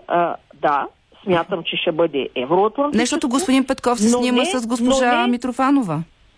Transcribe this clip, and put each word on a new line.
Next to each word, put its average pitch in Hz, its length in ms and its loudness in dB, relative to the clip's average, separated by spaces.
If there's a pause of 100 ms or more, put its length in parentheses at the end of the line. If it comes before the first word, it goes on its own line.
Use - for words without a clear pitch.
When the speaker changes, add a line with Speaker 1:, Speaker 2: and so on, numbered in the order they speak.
Speaker 1:
а, 170 280 0 (180)
да, 147 340 -2 (360)
смятам, 170 400 -2
че - 140 -6
ще 175 140 -2
бъде 151 440 -2
евроатлантическо. 208 640 0
Speaker 2:
Нещо, 277 320 -2
господин 262 360 2
Петков 247 340 -2
се 214 120 4
Speaker 1:
Но 240 60 2
Speaker 2:
снима 247 200 0
Speaker 1:
не, 254 80 2
Speaker 2:
с 254 220 -2
госпожа 247 480 2
Speaker 1:
но 240 60 2
не 240 60 0
Speaker 2:
Митрофанова. 240 760 0 (340)